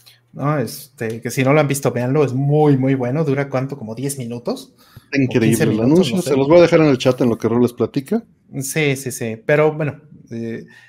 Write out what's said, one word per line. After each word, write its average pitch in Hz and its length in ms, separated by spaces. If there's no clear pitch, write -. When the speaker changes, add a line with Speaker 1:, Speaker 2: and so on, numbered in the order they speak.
Speaker 1:
¿No? 147 260
Este, 113 600
que 120 100
si 135 120
no 131 100
lo 156 60
han 147 80
visto, 139 240
véanlo, 127 340
es 123 80
muy, 143 440
muy 131 180
bueno. 131 300
¿Dura 139 240
cuánto? 135 280
¿Como 117 200
diez 139 200
minutos? 120 580
¿O 139 40
Speaker 2:
Increíble 127 320
Speaker 1:
quince 113 160
Speaker 2:
el 110 60
Speaker 1:
minutos? 113 220
Speaker 2:
anuncio. 180 240
Speaker 1:
No 180 60
sé. 131 80
Speaker 2:
Se 139 60
los 135 100
voy 165 120
a 175 40
dejar 165 180
en 156 60
el 135 120
chat 127 220
en 127 100
lo 110 60
que 117 120
Rol 120 140
les 117 100
platica. 139 500
Speaker 1:
Sí, 143 340
sí, 131 160
sí. 113 340
Pero 151 300
bueno, 151 260
eh, 117 360